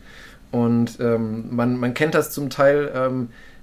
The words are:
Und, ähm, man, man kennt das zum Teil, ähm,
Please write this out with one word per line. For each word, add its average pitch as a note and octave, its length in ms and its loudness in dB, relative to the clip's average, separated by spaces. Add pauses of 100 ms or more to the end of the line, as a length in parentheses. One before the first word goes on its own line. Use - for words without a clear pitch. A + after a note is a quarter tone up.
(500)
Und, A#2 500 0
ähm, A2+ 540 -2
man, A#2+ 240 0
man B2 160 -2
kennt D#3 200 0
das D3+ 160 0
zum C#3+ 200 -4
Teil, C#3+ 440 4
ähm, C3 340 -2 (340)